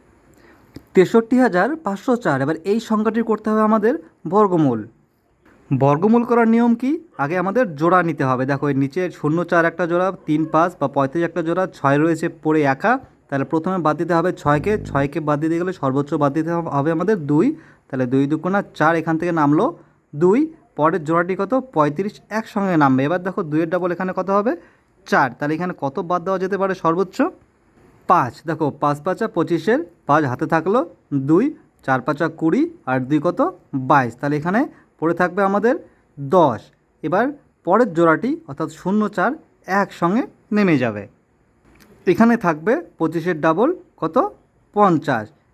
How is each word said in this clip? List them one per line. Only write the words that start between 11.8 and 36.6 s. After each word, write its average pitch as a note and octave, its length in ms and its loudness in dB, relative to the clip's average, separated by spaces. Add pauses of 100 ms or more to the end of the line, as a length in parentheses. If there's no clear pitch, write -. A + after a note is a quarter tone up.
রয়েছে E3 280 0 (160)
পড়ে D#3 220 2
একা, C#3 280 0 (340)
তাহলে C#3 180 -4
প্রথমে E3 340 -2
বাদ D3+ 200 0
দিতে E3+ 160 -2
হবে E3+ 180 2
ছয়কে। D3+ 400 0 (140)
ছয়কে C#3+ 340 -2
বাদ D3 200 -2
দিয়ে D#3+ 120 -2
দিলে F3+ 200 -4
সর্বোচ্চ C#3 420 -2
বাদ C#3+ 180 0
দিতে D#3+ 200 -2
হবে, E3 180 -4
হবে C#3+ 220 -2
আমাদের F3+ 240 0 (100)
দুই। D3+ 200 2 (380)
তাহলে C3 220 -4
দুই C3+ 200 2
দুগুণা E3+ 340 -2 (140)
চার, D#3+ 220 2
এখান E3 220 -2
থেকে F3 140 -2
নামলো D#3 320 2 (480)
দুই। F3+ 260 4 (380)
পরের D#3+ 280 2
জোড়াটি F3 320 0
কত? G3 160 -4 (200)
পঁয়ত্রিশ D3+ 420 0 (160)
একসঙ্গে G3+ 460 -2
নামবে। C3+ 280 4
এবার F3 180 -2
দেখো, F#3+ 200 -6
দুইয়ের D#3+ 280 -2
ডাবল F3+ 220 -2
এখানে F#3 240 -6
কত F#3 140 -6
হবে? G3+ 220 2 (540)
চার। D#3 280 2
তাহলে D3 200 -4
এখানে F3+ 260 -6
কত C#3 200 -6
বাদ F3+ 220 -2
দেওয়া F#3+ 160 -2
যেতে F#3+ 200 -4
পারে F#3+ 160 -2
সর্বোচ্চ? F3+ 440 -2 (880)
পাঁচ। D3 240 2 (140)
দেখো, D#3+ 200 -2 (140)
পাঁচ D3 200 0
পাঁচা F#3 280 -4
পঁচিশের, E3+ 520 0 (260)
পাঁচ D3+ 180 4
হাতে B2+ 220 -4
থাকলো, E3+ 340 0 (480)
দুই, F3 160 4 (380)
চার C3 240 0
পাঁচা D#3 220 -2
কুড়ি E3 340 0 (240)
আর C3 140 0
দুই C#3+ 260 0
কত? F3 140 -2 (480)
বাইশ। C3+ 280 4
তাহলে D3 200 -4
এখানে F3+ 240 -2 (360)
পড়ে E3 180 -2
থাকবে F3+ 280 -2
আমাদের G3+ 320 2 (440)
দশ। C#3 420 2 (420)